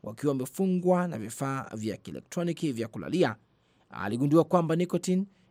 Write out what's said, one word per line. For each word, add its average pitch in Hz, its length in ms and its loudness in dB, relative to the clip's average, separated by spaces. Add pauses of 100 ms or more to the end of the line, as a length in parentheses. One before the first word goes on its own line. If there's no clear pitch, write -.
wakiwa 139 300 -2
wamefungwa 180 760 2
na 147 120 -6
vifaa 135 560 -6
vya 107 220 -4
kielektroniki 160 760 -4
vya 113 160 -4
kulalia, 113 480 0 (540)
aligundua 131 540 4
kwamba 165 320 2
nicotine 180 500 0 (260)